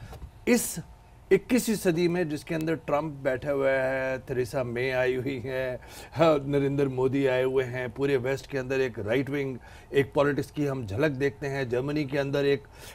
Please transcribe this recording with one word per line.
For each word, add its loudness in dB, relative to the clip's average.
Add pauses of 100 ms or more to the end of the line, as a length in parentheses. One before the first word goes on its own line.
(480)
इस 2 (520)
इक्कीसवीं 2
सदी 2
में, 0
जिसके -6
अंदर 0
ट्रंप -2
बैठे -2
हुए 2
हैं, 0
थेरेसा -2
मे -2
आई 2
हुई -4
हैं, -4 (340)
हाँ, 6
नरेंद्र 2
मोदी 2
आए 2
हुए 2
हैं, -4
पूरे 0
वेस्ट -2
के -6
अंदर 0
एक -2
राइट 0
विंग, -4 (380)
एक 4
पॉलिटिक्स 2
की -2
हम -4
झलक 0
देखते -2
हैं। -2
जर्मनी 0
के -2
अंदर 0
एक 2 (320)